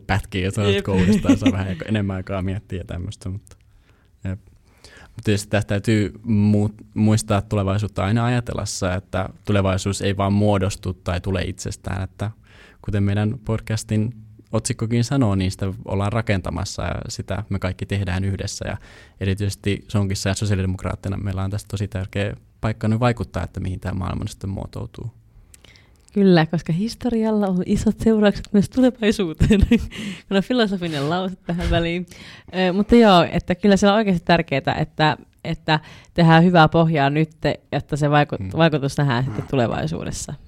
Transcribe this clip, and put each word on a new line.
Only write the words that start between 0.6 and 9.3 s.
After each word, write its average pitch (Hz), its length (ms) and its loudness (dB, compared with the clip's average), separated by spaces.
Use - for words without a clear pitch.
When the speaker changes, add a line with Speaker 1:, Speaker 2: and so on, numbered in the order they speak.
Speaker 1:
oot 101 120 2
Speaker 2:
Jep. 101 100 -2
Speaker 1:
koulusta 180 460 2
ja 269 60 2
saa - 160 0
vähän 98 240 -4
enemmän 101 300 -2
aikaa 95 260 -6
miettiä 92 360 -6
ja 85 60 -10
tämmöstä, 92 440 -10
mutta - 280 -12
jep. 98 160 -8
Mut - 220 -18
tietysti 101 260 0
tästä 101 180 0
täytyy 104 440 0
mu-, 104 580 2
muistaa 107 480 2
tulevaisuutta 98 640 -2
aina 117 200 0
ajatellessa, 117 720 -2
että 95 340 -4